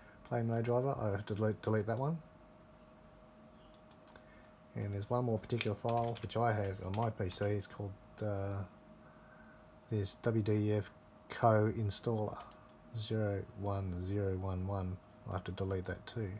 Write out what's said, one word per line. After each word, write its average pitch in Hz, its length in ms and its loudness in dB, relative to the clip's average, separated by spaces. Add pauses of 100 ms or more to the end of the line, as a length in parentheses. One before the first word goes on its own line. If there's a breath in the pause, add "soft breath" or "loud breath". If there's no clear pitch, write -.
(280 loud breath)
plane 117 200 2
mode 117 180 2
driver. 127 340 2
I 110 120 0
have 98 160 -2
to 107 60 -2
delete, 107 300 2
delete 110 240 2
that 113 100 0
one. 151 200 0 (2500 loud breath)
And 104 180 -2
there's 101 160 -4
one 123 160 2
more 113 140 2
particular 110 360 0
file 117 460 0
which - 160 -4
I 117 140 4
have 98 340 0
on 95 100 -4
my 113 140 2
P 101 220 -2
C. - 140 -2
It's 104 200 0
called, 101 260 -8 (300)
uh, 98 420 -2 (1300 loud breath)
this 104 320 0
W 113 180 4
D 104 320 4
F 101 160 0 (400)
Co 110 480 6
installer 107 580 -2 (640)
zero 107 440 0 (160)
one 98 480 -2
zero 98 300 2
one 92 280 -2
one. 92 320 -2 (320)
I - 40 -4
have 92 100 -4
to - 80 -6
delete 95 340 -2
that 90 220 -6
too. 104 320 -4